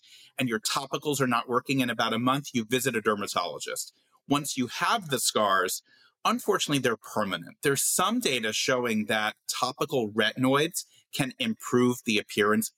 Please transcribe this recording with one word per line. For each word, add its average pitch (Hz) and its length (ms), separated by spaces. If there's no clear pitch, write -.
and 131 100
your 110 140
topicals 147 580
are 135 80
not 120 220
working 131 320
in 123 80
about 113 240
a 113 60
month, 131 340
you 120 100
visit 120 320
a 110 60
dermatologist. 92 920
Once 143 260
you 123 120
have 185 420
the 131 100
scars, 95 640
unfortunately, 185 540
they're 123 180
permanent. 95 640
There's 139 200
some 208 360
data 123 340
showing 117 520
that 107 300
topical 127 640
retinoids 131 720
can 127 260
improve 123 640
the 107 120
appearance 107 600